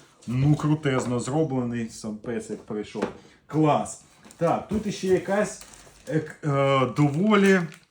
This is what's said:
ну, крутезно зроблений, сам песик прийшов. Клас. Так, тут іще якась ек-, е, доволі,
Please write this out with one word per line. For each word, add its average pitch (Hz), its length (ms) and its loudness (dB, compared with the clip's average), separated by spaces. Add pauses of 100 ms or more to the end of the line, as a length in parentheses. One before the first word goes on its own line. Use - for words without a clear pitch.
(260)
ну, 135 280 4
крутезно 131 680 0
зроблений, 127 680 -2
сам 107 280 -10
песик 110 460 -8
прийшов. 104 420 -8 (420)
Клас. 147 580 0 (320)
Так, 156 320 -2
тут 214 180 -4
іще 190 200 -6
якась 185 600 0 (420)
ек-, - 360 -4
е, 139 420 2 (100)
доволі, 190 640 4 (300)